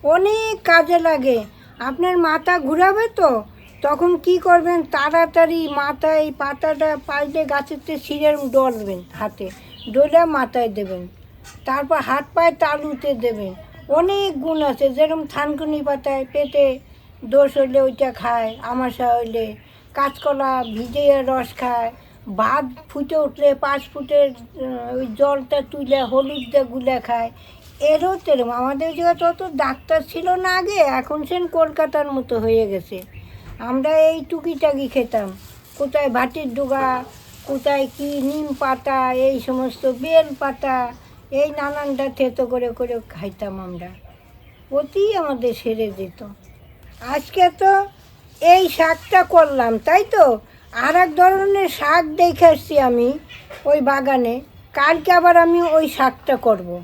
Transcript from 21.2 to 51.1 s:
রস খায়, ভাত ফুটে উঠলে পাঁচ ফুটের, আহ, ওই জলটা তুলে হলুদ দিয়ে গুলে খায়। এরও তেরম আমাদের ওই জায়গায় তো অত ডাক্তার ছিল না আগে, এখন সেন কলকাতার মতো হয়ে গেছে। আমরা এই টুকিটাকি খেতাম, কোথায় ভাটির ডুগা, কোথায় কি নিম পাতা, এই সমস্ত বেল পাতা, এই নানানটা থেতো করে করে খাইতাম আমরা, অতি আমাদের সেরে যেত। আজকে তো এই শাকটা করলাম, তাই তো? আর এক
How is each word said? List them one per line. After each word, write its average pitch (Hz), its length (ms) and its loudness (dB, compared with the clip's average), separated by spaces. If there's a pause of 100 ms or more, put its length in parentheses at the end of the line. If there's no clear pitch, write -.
রস 262 220 -4 (100)
খায়, 240 300 -2 (500)
ভাত 254 260 0 (240)
ফুটে 285 340 -6
উঠলে 285 240 0 (160)
পাঁচ 277 180 -2 (100)
ফুটের, 285 400 0
আহ, 247 640 -10
ওই 262 80 -4 (140)
জলটা 277 400 0 (140)
তুলে 277 260 -2 (120)
হলুদ 269 400 -2
দিয়ে 277 120 2 (100)
গুলে 254 240 -2 (120)
খায়। 233 220 -2 (600)
এরও 320 220 2 (120)
তেরম 247 260 0 (100)
আমাদের 277 300 -4
ওই 311 80 -10
জায়গায় 339 220 2
তো 339 120 -2
অত 339 100 -8 (220)
ডাক্তার 269 360 -2 (120)
ছিল 330 140 -8 (180)
না 370 60 0 (100)
আগে, 392 180 -4 (220)
এখন 294 180 -6 (100)
সেন 359 160 -4 (140)
কলকাতার 311 580 0
মতো 254 180 -6 (100)
হয়ে 226 280 2
গেছে। 190 260 -8 (680)
আমরা 269 240 -2 (180)
এই 320 80 -4 (120)
টুকিটাকি 294 640 -2
খেতাম, 233 340 -2 (500)
কোথায় 285 380 0
ভাটির 262 400 -4
ডুগা, 269 320 -2 (600)
কোথায় 277 340 0 (100)
কি 285 140 -8 (200)
নিম 302 180 -4 (160)
পাতা, 262 360 -2 (280)
এই 269 100 2 (120)
সমস্ত 254 340 -4 (200)
বেল 320 240 4 (140)
পাতা, 269 360 -4 (640)
এই 294 80 0 (100)
নানানটা 285 480 -4 (120)
থেতো 254 240 0 (100)
করে 247 160 -2 (100)
করে 247 160 -6 (200)
খাইতাম 196 400 -10 (120)
আমরা, 180 240 -14 (880)
অতি 302 240 -2 (180)
আমাদের 247 400 -2
সেরে 220 280 -4 (100)
যেত। 185 220 -12 (920)
আজকে 330 300 0 (180)
তো 392 100 6 (720)
এই 349 200 8 (140)
শাকটা 320 440 2 (140)
করলাম, 277 380 4 (140)
তাই 370 180 4 (100)
তো? 370 100 8 (600)
আর 311 100 0 (100)
এক 330 60 -2 (100)